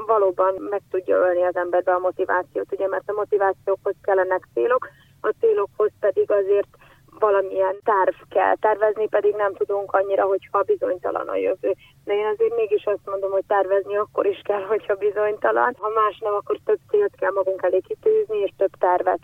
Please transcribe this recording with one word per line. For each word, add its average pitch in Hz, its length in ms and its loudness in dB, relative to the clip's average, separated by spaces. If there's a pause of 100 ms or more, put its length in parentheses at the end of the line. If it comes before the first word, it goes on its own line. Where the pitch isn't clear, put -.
valóban 190 480 2 (160)
meg 202 200 -4
tudja 185 260 -2
ölni 180 260 2
az 180 140 0
emberbe 180 380 0
a 180 40 2
motivációt, 185 720 -4
ugye, 196 160 -4
mert 190 220 -6
a - 20 -4
motivációkhoz 196 880 -2
kellenek 185 520 0
célok, - 340 0 (320)
a - 100 -4 (100)
célokhoz 415 500 0 (100)
pedig 208 300 0
azért 202 380 0 (500)
valamilyen 190 680 0
terv 190 300 2 (140)
kell. 190 280 2
Tervezni 214 520 0
pedig 208 260 0
nem 202 200 -2
tudunk 202 380 -4
annyira, 196 320 2
hogyha 196 380 0
bizonytalan - 640 -2
a 95 80 -4
jövő. 190 360 -2 (320)
De - 100 -4
én - 180 0
azért 453 240 0
mégis 214 280 0
azt - 220 -4
mondom, 196 240 -4
hogy 190 160 0
tervezni 196 500 0
akkor 202 300 -2
is 196 180 -2
kell, 202 180 -4
hogyha 202 320 -2
bizonytalan. 214 840 0
Ha 208 100 -4
más 214 300 0
nem, 208 160 -4
akkor 202 300 -4
több 214 240 0
célt 208 280 2
kell 190 160 -2
magunk 190 300 -2
elé - 180 2
kitűzni, 220 580 0
és 196 180 -2
több 190 220 0
tervet 180 460 2